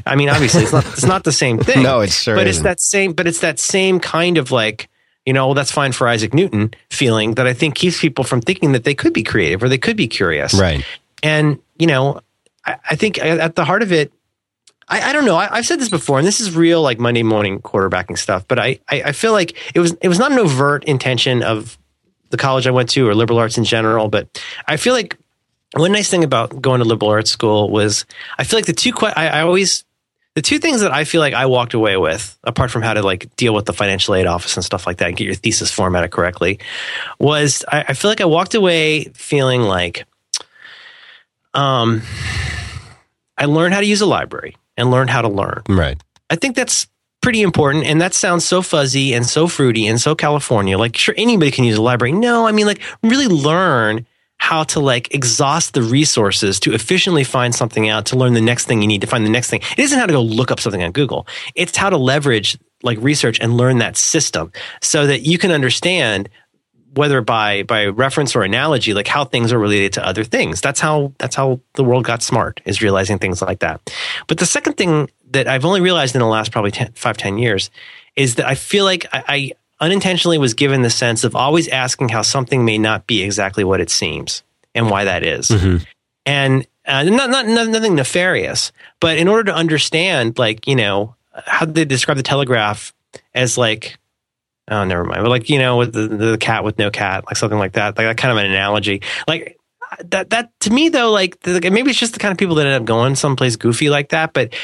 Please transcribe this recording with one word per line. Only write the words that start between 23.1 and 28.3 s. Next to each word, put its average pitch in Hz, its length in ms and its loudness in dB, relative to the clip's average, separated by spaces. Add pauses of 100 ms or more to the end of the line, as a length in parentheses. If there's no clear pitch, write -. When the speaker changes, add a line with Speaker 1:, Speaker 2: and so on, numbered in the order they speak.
Speaker 1:
liberal 117 240 2
arts 113 180 -2
in 117 60 2
general, 110 460 0
but 104 180 -2 (400)
I 151 100 0
feel 247 160 2
like 220 240 -4 (580)
one 165 160 2
nice 208 180 0
thing 175 140 2
about 131 380 -2
going 127 180 2
to 120 60 2
liberal 107 260 2
arts 107 200 2
school 107 380 2
was 104 360 0 (320)